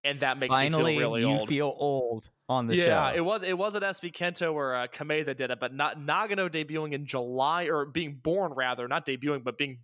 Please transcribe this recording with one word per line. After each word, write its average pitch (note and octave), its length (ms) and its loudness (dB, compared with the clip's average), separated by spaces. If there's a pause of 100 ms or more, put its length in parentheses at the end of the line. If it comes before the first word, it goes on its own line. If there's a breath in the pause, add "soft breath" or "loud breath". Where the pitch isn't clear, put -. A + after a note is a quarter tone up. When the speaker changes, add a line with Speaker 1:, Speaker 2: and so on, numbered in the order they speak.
Speaker 1:
and C#3 160 -2
that C3+ 180 2
makes C3 160 2
Speaker 2:
Finally, D#3 380 4
Speaker 1:
me D3+ 60 2
feel A#2+ 120 2
really A2+ 120 2
Speaker 2:
you A2 160 4
Speaker 1:
old. G#2+ 100 -2
Speaker 2:
feel C#3+ 280 2
old B2+ 520 0 (200)
on B2+ 200 2
the F3+ 80 4
Speaker 1:
Yeah, D#3+ 340 4
Speaker 2:
show. C#3+ 60 0
Speaker 1:
it F3 60 2
was, G3 200 0
it F3+ 160 0
wasn't G3+ 240 -2
S G3 160 -2
B F3 140 -10
Kento F3 400 -2
or, C#3 240 -2
uh, B2 100 -2
Kamei D3+ 380 -2
that C3+ 120 -4
did B2+ 140 -2
it, B2 80 -4
but B2+ 160 -4
not C#3+ 240 0
Nagano F#3 500 0
debuting D#3 440 -4
in C#3+ 140 -4
July, C3 580 0
or D3+ 220 0
being D3 360 -6
born, F3 300 0
rather, B2 340 -2
not D3 180 -2
debuting, C3+ 380 -2
but A#2+ 160 -4
being C3+ 240 -4